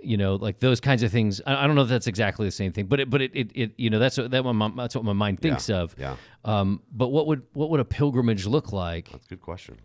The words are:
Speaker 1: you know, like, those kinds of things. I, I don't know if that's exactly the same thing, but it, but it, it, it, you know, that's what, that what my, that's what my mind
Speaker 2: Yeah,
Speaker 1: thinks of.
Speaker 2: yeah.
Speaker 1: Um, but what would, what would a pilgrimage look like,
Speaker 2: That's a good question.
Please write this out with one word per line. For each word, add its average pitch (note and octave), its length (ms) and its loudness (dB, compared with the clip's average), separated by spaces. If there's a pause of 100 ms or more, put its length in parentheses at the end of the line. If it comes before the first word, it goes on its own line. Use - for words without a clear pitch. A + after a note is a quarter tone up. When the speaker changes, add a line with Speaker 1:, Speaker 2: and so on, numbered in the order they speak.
Speaker 1:
you A2 160 0
know, G2 200 2
like, G2+ 200 -4
those B2+ 240 4
kinds B2+ 220 2
of G#2 80 2
things. G#2 340 2
I, C#3 180 0
I C#3 40 4
don't D3+ 80 4
know C#3 80 6
if A2+ 60 -2
that's B2 180 0
exactly G#2 400 0
the F2+ 40 -2
same F#2+ 200 -4
thing, G2+ 160 -4
but C#3 140 2
it, C3 100 -4
but C#3 100 2
it, C3 140 -2
it, B2 180 -4
it, A2+ 240 -4
you A#2 140 0
know, A2 80 4
that's B2+ 180 2
what, B2 140 -4
that C3 120 2
what B2+ 100 0
my, G#2+ 220 0
that's B2 200 -6
what A2+ 100 -4
my G#2 80 0
mind G2+ 300 0
Speaker 2:
Yeah, E3 80 2
Speaker 1:
thinks C3+ 180 -2
of. F2+ 300 -2
Speaker 2:
yeah. C2+ 160 -6 (280)
Speaker 1:
Um, G2+ 380 0 (100)
but B2 180 0
what D3+ 180 0
would, D3 160 0 (100)
what D3+ 160 -2
would D#3 100 2
a B2+ 60 0
pilgrimage A#2+ 640 0
look B2+ 260 0
like, E2+ 380 -6
Speaker 2:
That's - 160 -20
a - 20 -18
good F#2 120 -14
question. - 440 -14